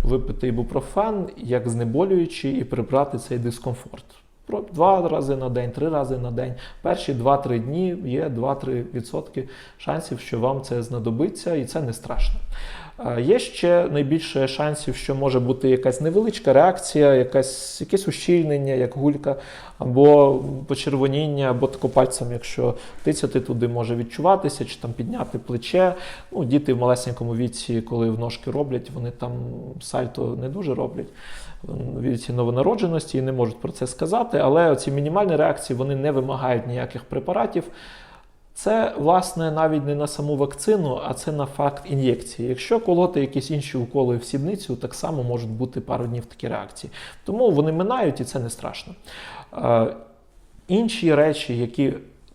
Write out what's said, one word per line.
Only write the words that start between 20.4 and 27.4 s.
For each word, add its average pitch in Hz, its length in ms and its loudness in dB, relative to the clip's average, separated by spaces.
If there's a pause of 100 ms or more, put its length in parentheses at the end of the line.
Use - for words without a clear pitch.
почервоніння, 139 840 0
або 123 160 2
тако - 220 -4
пальцем, 127 440 2
якщо 120 420 -2 (280)
тицяти 143 380 0
туди, 120 280 0
може 120 280 -2
відчуватися, 151 680 0
чи - 120 -10
там 123 160 -8
підняти 165 460 -6
плече. 180 560 0 (380)
Ну, 196 120 -2
діти 131 300 2
в 117 40 0
малесенькому 120 580 0
віці, 117 440 -2